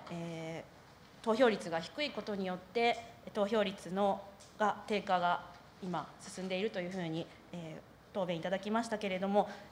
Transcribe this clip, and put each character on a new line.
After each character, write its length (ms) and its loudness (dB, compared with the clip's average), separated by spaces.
え 520 -6
ー、 20 -12
投 120 4
票 140 8
率 200 0
が 100 0
低 240 -4
い 60 0
こ 140 -6
と 120 -4
に 120 -2
よ 80 -2
っ 20 -4
て、 400 2
投 120 4
票 180 4
率 280 -4
の、 300 2
が、 200 4
低 140 0
下 180 4
が 260 2
今 240 -4
進 260 -10
ん 20 -4
で 100 -2
い 60 0
る 80 0
と 100 -4
い 60 -4
う 20 -8
ふ 80 -6
う 100 -2
に、 200 -4
え 260 -10
ー、 360 -16
答 100 0
弁 120 0
い 40 -8
た 80 -4
だ 80 2
き 140 -6
ま 120 2
し 40 -8
た 100 -2
け 100 -2
れ 120 -2
ど 80 0
も、 220 4